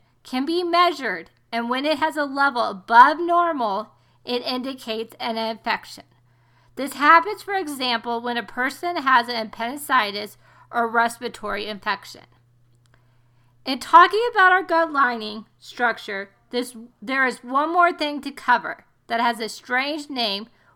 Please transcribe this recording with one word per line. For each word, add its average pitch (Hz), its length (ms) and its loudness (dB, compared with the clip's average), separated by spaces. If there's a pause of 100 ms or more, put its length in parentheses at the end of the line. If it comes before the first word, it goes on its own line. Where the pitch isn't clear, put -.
(220)
can 254 220 -4
be 330 200 -2
measured, 302 680 0 (220)
and 233 180 -4
when 262 160 -2
it 302 120 0
has 311 180 -2
a 302 80 -2
level 269 380 0
above 233 580 6
normal, 320 720 0 (320)
it 247 180 -4
indicates 247 800 -6
an 240 180 -4
infection. 226 640 -6 (760)
This 269 160 -6
happens, 330 500 4
for 392 120 -6
example, 254 680 -4
when 240 160 -4
a 233 60 -2
person 277 540 -6
has 262 320 4
an 247 80 -6
appendicitis 226 1000 -4 (340)
or 233 180 0
respiratory 226 760 -2
infection. 208 560 -8 (1400)
In 262 140 -4
talking 381 420 8 (100)
about 381 220 6
our 381 100 2
gut 320 300 0
lining 226 540 -2 (120)
structure, 214 720 -4 (200)
this, 247 260 -6 (260)
there 262 240 0
is 247 160 -6
one 269 300 -2
more 349 200 4
thing 294 280 -4
to 285 100 -10
cover 233 540 -2 (240)
that 233 120 -2
has 233 200 0
a 220 80 -6
strange 285 600 -4
name, 226 400 -4 (280)